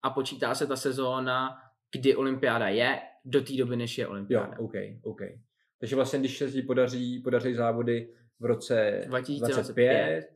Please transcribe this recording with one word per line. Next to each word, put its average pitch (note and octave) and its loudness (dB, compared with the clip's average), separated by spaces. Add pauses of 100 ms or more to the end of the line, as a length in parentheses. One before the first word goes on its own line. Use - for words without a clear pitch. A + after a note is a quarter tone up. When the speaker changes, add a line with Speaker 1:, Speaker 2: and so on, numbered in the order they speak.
Speaker 1:
a C3 0
počítá C3 -2
se C#3+ -2
ta C3 -2
sezóna, B2+ -2 (400)
kdy C3 4
olympiáda B2+ 2
je, A#2+ 2 (240)
do C3+ 2
té C3+ -6
doby, B2 0
než A#2+ -4
je A#2+ -2
Speaker 2:
Jo, - -8
Speaker 1:
olympiáda. G2+ -2
Speaker 2:
OK, A2+ -6 (300)
OK. - -10 (600)
Takže B2+ -2
vlastně, C3+ 2
když C3 -2
se C#3 -2
ti B2+ -4
podaří, B2 0
podaří B2 0
závody A#2 0 (260)
v A#2 -16
roce A2 2
Speaker 1:
Dva B2+ -2
tisíce C3+ -2
dvacet A2 0
pět, B2 6
Speaker 2:
dvacet D3+ 4
pět D#3+ -2